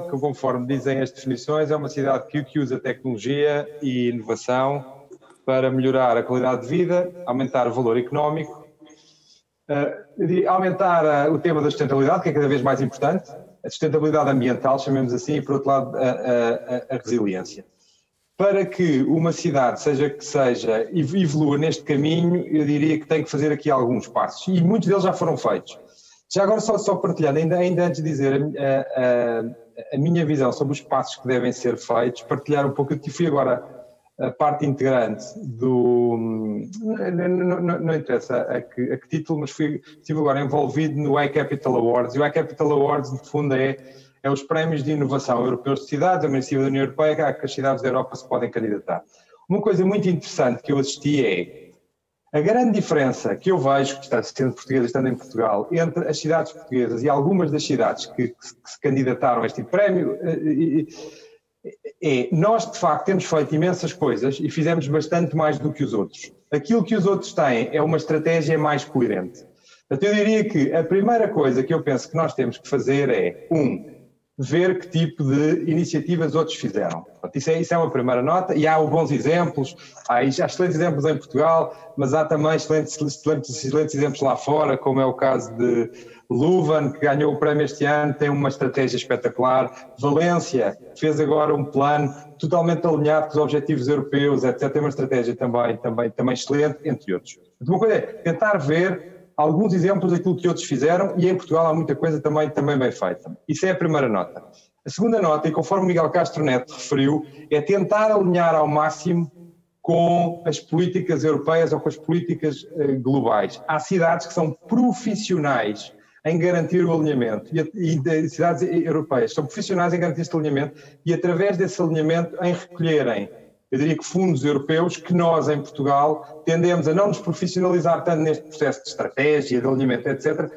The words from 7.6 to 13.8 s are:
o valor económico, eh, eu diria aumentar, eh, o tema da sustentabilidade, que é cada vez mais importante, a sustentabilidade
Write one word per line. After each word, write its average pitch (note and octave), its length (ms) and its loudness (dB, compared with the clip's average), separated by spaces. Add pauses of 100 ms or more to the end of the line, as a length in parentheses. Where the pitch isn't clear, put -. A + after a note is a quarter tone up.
o A#2 60 -2
valor A#2+ 260 2
económico, D3+ 640 -4 (1040)
eh, D3 360 -2 (120)
eu F3 120 -2
diria F3+ 200 2
aumentar, F3+ 560 2
eh, D3 240 2
o D#3 120 2
tema D#3 200 0
da D3 120 2
sustentabilidade, C#3 500 2
que F3 60 -2
é D3+ 40 0
cada C#3+ 140 2
vez C3+ 160 0
mais C3+ 180 0
importante, C#3+ 480 -2 (360)
a A#2+ 40 -10
sustentabilidade D3+ 600 0